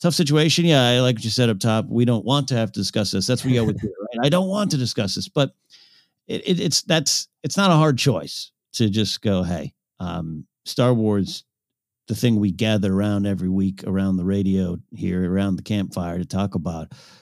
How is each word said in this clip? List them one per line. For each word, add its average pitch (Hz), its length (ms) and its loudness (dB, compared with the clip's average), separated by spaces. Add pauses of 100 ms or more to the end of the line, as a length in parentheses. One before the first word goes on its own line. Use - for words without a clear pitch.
tough 170 100 2
situation. 156 540 2
Yeah. 143 160 6
I 123 180 4
like 123 160 2
what 107 80 -8
you 113 60 -2
said 120 180 2
up 101 100 0
top. 110 300 0
We 117 160 2
don't 117 220 0
want 139 220 0
to 135 80 -2
have 113 160 0
to - 80 -6
discuss 101 300 -2
this. 98 160 -2
That's 127 160 0
what 131 120 2
you 120 60 2
always 107 200 0
do, 107 80 -4
right? 113 380 -4
I - 20 2
don't 185 200 2
want 202 240 -2
to 151 40 0
discuss 113 380 -4
this, - 160 -8
but 139 220 0 (760)
it, - 200 -8
it, 175 140 2
it's, - 220 0
that's, - 460 0 (140)
it's 143 140 -8
not 196 140 4
a 160 60 6
hard 151 200 4
choice 92 560 -2 (220)
to 113 140 2
just 101 340 -2
go, 95 200 0
"Hey, 85 320 -6 (260)
um, 80 460 -8 (180)
Star 127 300 2
Wars, 104 500 0 (640)
the 110 60 -4
thing 117 220 2
we 101 140 2
gather 104 420 2
around 101 340 2
every 92 220 -2
week 95 360 -2
around 95 320 0
the 87 80 -2
radio 95 540 0 (160)
here, 90 360 -2
around 98 260 0
the - 60 -8
campfire 92 560 -4
to 90 60 -4
talk 98 300 -4
about, 82 380 -6 (300)